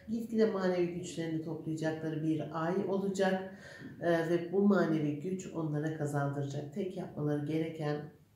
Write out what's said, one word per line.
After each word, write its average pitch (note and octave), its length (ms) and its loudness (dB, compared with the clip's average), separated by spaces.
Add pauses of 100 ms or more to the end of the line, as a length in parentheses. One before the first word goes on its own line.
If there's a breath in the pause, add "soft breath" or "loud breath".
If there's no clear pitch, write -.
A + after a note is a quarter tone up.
Gitgide A3 360 2
manevi F3+ 480 2
güçlerini E3 480 -4
toplayacakları D#3 840 -2
bir D#3+ 420 0
ay F3+ 100 0 (120)
olacak. F#3+ 680 0 (460 loud breath)
Ee, E3+ 100 4
ve E3+ 420 2
bu G3+ 140 6
manevi D#3+ 520 4
güç - 360 -6
onlara D#3 420 -2
kazandıracak. C#3+ 760 -2
Tek F#3+ 240 -4
yapmaları D3 480 -2
gereken D#3 520 -2 (380)